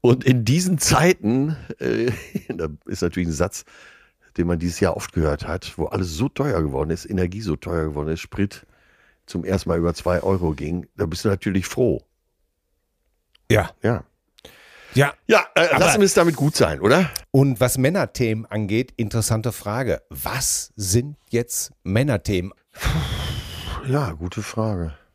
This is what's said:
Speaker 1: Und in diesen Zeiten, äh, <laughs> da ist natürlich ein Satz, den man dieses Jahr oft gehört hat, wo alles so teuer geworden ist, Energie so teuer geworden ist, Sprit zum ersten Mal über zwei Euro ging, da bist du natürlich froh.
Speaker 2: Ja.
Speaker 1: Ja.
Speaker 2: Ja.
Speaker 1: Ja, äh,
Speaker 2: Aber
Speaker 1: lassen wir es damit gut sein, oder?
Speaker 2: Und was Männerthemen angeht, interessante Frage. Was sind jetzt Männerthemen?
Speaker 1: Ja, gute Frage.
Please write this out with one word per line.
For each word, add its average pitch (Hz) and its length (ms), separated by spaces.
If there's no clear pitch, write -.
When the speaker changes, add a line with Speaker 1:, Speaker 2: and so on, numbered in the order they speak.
Speaker 1:
Und 127 220
in 123 220
diesen 175 320
Zeiten, 147 800
äh, 113 320
<laughs> - 220
da 82 140
ist - 160
natürlich 87 280
ein 80 40
Satz, 82 320
den 87 100
man 87 100
dieses 85 220
Jahr 87 160
oft - 160
gehört 76 360
hat, - 300
wo 80 100
alles 90 280
so 117 140
teuer 107 320
geworden 73 300
ist, - 180
Energie 92 320
so 85 160
teuer 85 320
geworden 73 200
ist, 82 120
Sprit - 440
zum - 180
ersten 95 260
Mal 85 80
über 85 160
zwei - 300
Euro 87 300
ging, 76 340
da 101 80
bist 85 200
du 110 40
natürlich 95 380
froh. 113 340
Speaker 2:
Ja. 104 180
Speaker 1:
Ja. 107 200
Speaker 2:
Ja. 139 180
Speaker 1:
Ja, 214 180
äh, 170 140
Speaker 2:
Aber 156 100
Speaker 1:
lassen 175 200
wir 202 60
es 185 100
damit 170 200
gut 139 200
sein, 80 240
oder? 135 300
Speaker 2:
Und 135 280
was 127 180
Männerthemen 123 680
angeht, 107 500
interessante 110 540
Frage. 113 580
Was - 680
sind 117 400
jetzt - 420
Männerthemen? 101 720
Speaker 1:
Ja, 131 260
gute 90 280
Frage. 101 520